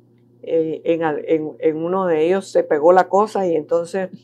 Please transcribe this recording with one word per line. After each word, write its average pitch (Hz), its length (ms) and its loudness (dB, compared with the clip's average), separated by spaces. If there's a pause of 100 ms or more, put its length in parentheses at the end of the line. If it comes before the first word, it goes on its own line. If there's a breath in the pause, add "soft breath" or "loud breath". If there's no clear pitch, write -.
(420)
Eh, 160 420 -2
en 165 180 0
al-, 151 240 -2
en, 156 320 -2
en 160 200 0
uno 185 280 -2
de 160 200 2
ellos 190 220 0
se 175 140 0
pegó 165 300 4
la 185 160 4
cosa 196 380 0
y 165 100 0
entonces 170 520 -4 (140)